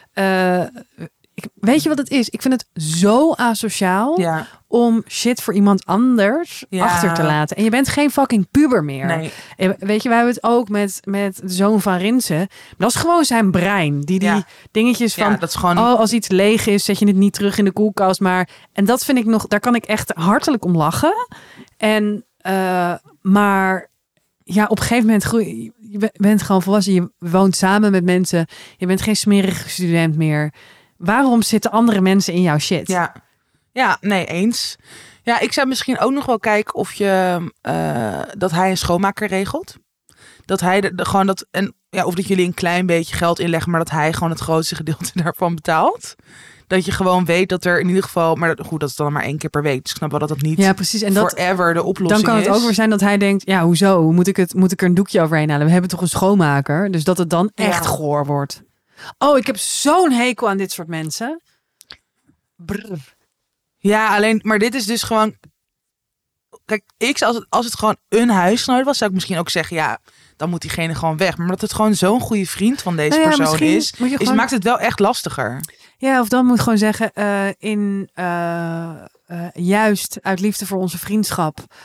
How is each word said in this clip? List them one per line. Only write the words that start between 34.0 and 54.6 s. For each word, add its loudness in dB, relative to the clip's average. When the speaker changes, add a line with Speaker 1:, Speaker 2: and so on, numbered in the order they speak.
Speaker 2:
nee, -2
eens. -2
Ja, 0
ik -2
zou 0
misschien -4
ook 0
nog -4
wel 0
kijken -2
of -6
je, 0
eh, -4
dat -2
hij 0
een -2
schoonmaker -2
regelt. -6
Dat -2
hij 2
de, -2
de, -6
gewoon 0
dat, -4
en, -4
ja, -4
of -4
dat -4
jullie 0
een -4
klein -2
beetje -2
geld 0
inleggen, -2
maar 0
dat -4
hij 0
gewoon -2
het -6
grootste -2
gedeelte -6
<laughs> -2
daarvan -2
betaalt. -2
Dat 0
je -4
gewoon 2
weet 2
dat -4
er 2
in 0
ieder 2
geval, 0
maar 0
dat, -12
goed, -6
dat -2
is -12
dan -2
maar -4
één -6
keer -8
per -2
week. -2
Dus -10
ik -10
snap -6
wel -2
dat -2
dat -6
niet -2
Speaker 1:
Ja, 4
precies. -4
En 0
dat, 2
Speaker 2:
forever 0
de 0
oplossing 0
Speaker 1:
dan 2
kan 2
het 2
Speaker 2:
is. 4
Speaker 1:
ook 0
weer 0
zijn 2
dat 2
hij 2
denkt, 0
"Ja, 2
hoezo? 4
Hoe 4
moet 4
ik 0
het, 0
moet 4